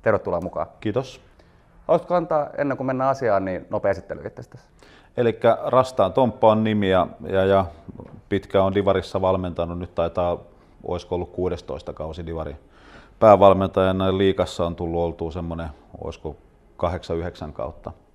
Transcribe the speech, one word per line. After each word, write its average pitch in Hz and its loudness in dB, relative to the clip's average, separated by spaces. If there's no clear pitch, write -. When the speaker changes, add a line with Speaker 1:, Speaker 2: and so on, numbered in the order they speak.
Speaker 1:
Tervetuloa 95 0
mukaan. 85 -6
Speaker 2:
Kiitos. 110 -4
Speaker 1:
Haluaisitko 170 0
antaa, 160 -2
ennen 139 -2
kuin 131 -6
mennään 131 -2
asiaan, 110 0
niin 92 -6
nopea 104 -2
esittely - -8
itsestäsi? - -18
Speaker 2:
Elikkä 117 2
Rastaan 123 2
Tomppa 113 2
on 110 4
nimi 104 0
ja, 92 4
ja, 95 2
ja 98 4
pitkä 98 2
on 95 2
Divarissa 95 0
valmentanut. 87 -2
Nyt 87 -10
taitaa, 87 -2
olisiko 87 -8
ollut 87 -6
kuudestoista 82 -8
kausi 80 -12
Divari 78 -10
päävalmentajana. 95 6
Liigassa 92 0
on 85 -6
tullut 85 -4
oltua 82 -4
semmonen, 82 -10
olisiko 76 -12
kahdeksan, 85 -4
yhdeksän 82 -8
kautta. - -12